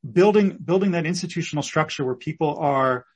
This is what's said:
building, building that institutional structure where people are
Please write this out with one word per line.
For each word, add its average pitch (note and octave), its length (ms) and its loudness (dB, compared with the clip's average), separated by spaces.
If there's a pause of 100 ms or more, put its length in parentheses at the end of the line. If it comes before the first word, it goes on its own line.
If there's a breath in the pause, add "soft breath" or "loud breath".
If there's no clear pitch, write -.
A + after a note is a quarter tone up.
(100)
building, G3 540 4
building F#3 280 0
that E3+ 120 0
institutional E3 580 -4
structure D3+ 440 -2
where B2+ 80 -2
people D#3 440 -4
are C3 460 0 (120)